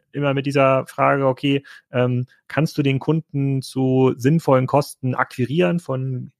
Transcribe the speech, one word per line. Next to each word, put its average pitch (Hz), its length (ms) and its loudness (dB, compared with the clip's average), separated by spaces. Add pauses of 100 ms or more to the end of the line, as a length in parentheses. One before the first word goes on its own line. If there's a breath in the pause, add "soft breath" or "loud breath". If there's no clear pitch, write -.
(140)
immer 143 200 -2
mit 135 120 -2
dieser 135 420 2
Frage, 139 380 0
okay, 139 380 0 (280 loud breath)
ähm, 123 360 0 (200 soft breath)
kannst - 300 -2
du 151 40 -2
den 135 180 0
Kunden 139 600 -2
zu 131 540 2
sinnvollen 131 520 2
Kosten 131 480 -2
akquirieren 156 640 -2
von 131 600 -8